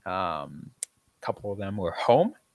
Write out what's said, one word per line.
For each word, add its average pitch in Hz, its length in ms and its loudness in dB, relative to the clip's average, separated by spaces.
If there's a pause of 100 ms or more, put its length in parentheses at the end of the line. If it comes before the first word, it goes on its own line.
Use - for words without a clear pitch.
um, 80 640 -4 (500)
a - 40 -10
couple 104 260 -4
of 98 60 -6
them 101 180 -6
were 90 160 -2
home, 156 420 4 (220)